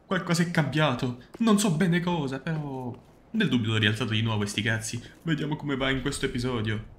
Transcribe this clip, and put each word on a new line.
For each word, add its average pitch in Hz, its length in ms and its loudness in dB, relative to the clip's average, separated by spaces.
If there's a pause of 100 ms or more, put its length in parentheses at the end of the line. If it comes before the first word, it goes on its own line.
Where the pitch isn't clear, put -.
Qualcosa 175 380 0
è 170 80 -2
cambiato, 135 720 0 (160)
non 214 220 4
so 226 100 2
bene 170 300 2
cosa, 151 400 -2
però 139 520 -6 (380)
nel 220 180 2
dubbio 113 220 2
l'ho 110 80 4
rialzato 110 320 2
di 110 120 0
nuovo 110 200 0
e 101 40 0
sti 104 160 -2
cazzi. 113 380 -2 (220)
Vediamo 151 320 0
come 143 220 -4
va 135 140 0
in 135 100 0
questo 139 260 -2
episodio. 113 720 -4